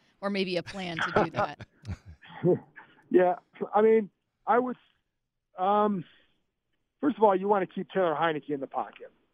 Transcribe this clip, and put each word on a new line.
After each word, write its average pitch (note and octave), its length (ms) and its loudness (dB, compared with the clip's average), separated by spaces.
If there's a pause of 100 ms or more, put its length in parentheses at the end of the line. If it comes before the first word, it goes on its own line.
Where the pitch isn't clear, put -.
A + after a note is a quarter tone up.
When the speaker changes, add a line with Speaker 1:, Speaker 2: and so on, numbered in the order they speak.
(220)
Speaker 1:
or G3 80 -4
maybe F#3+ 280 -2
a E3 60 -2
plan F3+ 340 -10
to F#3+ 260 2
do E3 80 -2
that? E3 280 -4 (840)
Speaker 2:
<laughs> E3+ 160 2 (500)
Yeah, F3+ 260 4 (380)
I G#3 80 2
mean, A3 280 4 (360)
I A3 140 2
would, B3 160 -2 (840)
um, G3+ 460 0 (1000)
first C4+ 160 0
of G3+ 60 2
all, G3+ 120 6
you F#3+ 120 -2
wanna G3 180 2
keep F3+ 240 -8
Taylor F3+ 240 0
Heinicke D3+ 360 -2
in C#3+ 100 -4
the C3+ 80 -10
pocket. A2 440 -10 (220)